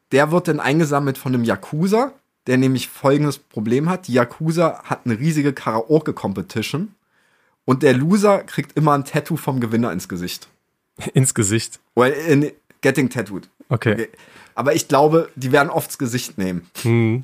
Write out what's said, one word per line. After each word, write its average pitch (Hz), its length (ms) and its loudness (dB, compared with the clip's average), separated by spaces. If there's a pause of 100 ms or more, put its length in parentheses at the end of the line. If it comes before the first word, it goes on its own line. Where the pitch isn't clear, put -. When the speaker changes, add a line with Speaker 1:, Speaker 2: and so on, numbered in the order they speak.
(120)
Speaker 1:
der 147 200 4
wird 175 160 0
dann 147 120 0
eingesammelt 143 580 0
von 127 160 -4
einem 120 100 0
Yakuza, 190 680 -2 (340)
der 127 120 2
nämlich 131 320 0
folgendes 143 500 0
Problem 123 500 -2
hat. 180 180 -6
Die 123 60 -4
Yakuza 156 680 0
hat - 220 -6
eine 113 120 -2
riesige 147 360 0
Karaoke-Competition 113 1400 -4 (720)
und 131 160 0
der 135 120 6
Loser 190 500 2
kriegt - 340 -8
immer 151 160 4
ein 139 120 0
Tattoo 151 320 -4
vom 131 220 -4
Gewinner 117 320 0
ins 90 160 -8
Gesicht. 90 400 -10 (680)
Speaker 2:
Ins 131 180 4
Gesicht? 113 460 -2 (160)
Speaker 1:
Well, 123 160 4
in, 147 400 2 (300)
getting 131 280 2
tattooed. 101 400 -8 (200)
Speaker 2:
Okay. 117 240 2
Speaker 1:
Okay. 107 160 -6 (440)
Aber 135 220 0
ich 156 140 -4
glaube, 151 460 4
die 127 180 -6
werden 143 160 4
oft 156 200 -4
das - 80 -14
Gesicht 123 400 -6
nehmen. 92 320 -4 (120)
Speaker 2:
Hm. 117 420 2